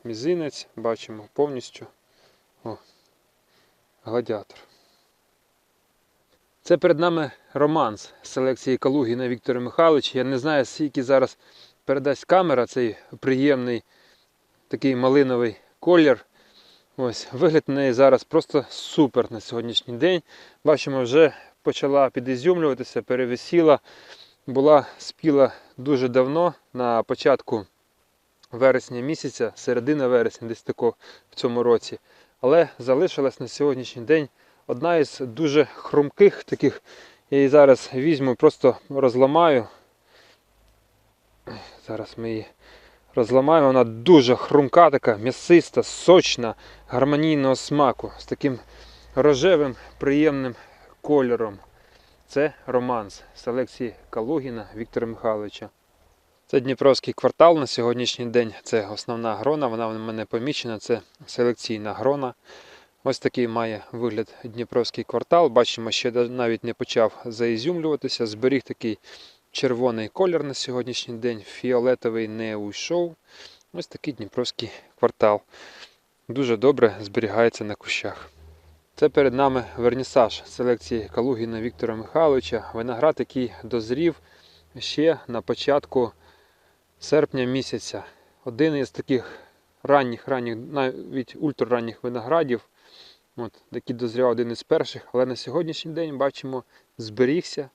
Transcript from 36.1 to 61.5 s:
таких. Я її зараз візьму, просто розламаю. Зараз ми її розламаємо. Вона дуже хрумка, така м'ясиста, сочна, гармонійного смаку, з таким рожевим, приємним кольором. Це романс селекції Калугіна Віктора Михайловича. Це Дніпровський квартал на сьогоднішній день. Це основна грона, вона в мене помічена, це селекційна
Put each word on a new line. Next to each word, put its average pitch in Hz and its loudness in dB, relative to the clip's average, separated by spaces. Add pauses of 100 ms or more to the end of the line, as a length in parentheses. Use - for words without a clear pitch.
таких. - -2 (480)
Я 139 0
її 139 4
зараз 139 8
візьму, 135 0
просто 139 4 (120)
розламаю. 135 4 (2250)
Зараз 110 -12
ми 113 -8
її 110 -8 (720)
розламаємо. 135 6
Вона 131 6
дуже 120 6
хрумка, 147 6
така 127 0
м'ясиста, 143 2
сочна, 135 2 (320)
гармонійного 143 0
смаку, 135 -2
з - -20
таким 131 -4 (560)
рожевим, 143 2 (220)
приємним 139 0 (460)
кольором. 117 0 (680)
Це 147 -2 (140)
романс 123 -4 (120)
селекції 120 -6 (160)
Калугіна 120 -6
Віктора 117 -8
Михайловича. 107 -6 (800)
Це 143 0
Дніпровський 127 0
квартал 160 4
на 139 -2
сьогоднішній 120 -4
день. 113 0 (100)
Це 110 -2
основна 113 -6
грона, 139 -2
вона 113 -4
в 110 -8
мене 110 -8
помічена, 120 -8
це 110 -4 (240)
селекційна 110 -4